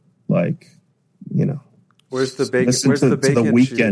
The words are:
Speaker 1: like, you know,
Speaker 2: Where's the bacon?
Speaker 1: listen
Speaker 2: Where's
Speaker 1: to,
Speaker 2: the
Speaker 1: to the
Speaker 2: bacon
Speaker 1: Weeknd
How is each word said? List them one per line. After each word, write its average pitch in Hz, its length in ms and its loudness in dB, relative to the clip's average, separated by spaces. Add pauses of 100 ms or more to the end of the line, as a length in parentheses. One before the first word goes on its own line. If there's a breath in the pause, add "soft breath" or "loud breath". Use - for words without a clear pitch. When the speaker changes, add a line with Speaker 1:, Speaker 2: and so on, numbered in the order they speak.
(280)
Speaker 1:
like, - 400 -2 (640)
you 160 140 -2
know, 139 160 -6 (480)
Speaker 2:
Where's 131 260 -4
the 135 100 -2
bacon? 123 220 0
Speaker 1:
listen 127 220 0
Speaker 2:
Where's 139 120 2
Speaker 1:
to, 135 80 4
Speaker 2:
the - 80 0
Speaker 1:
to 135 160 0
the 120 100 2
Speaker 2:
bacon 110 120 2
Speaker 1:
Weeknd 127 120 4 (240)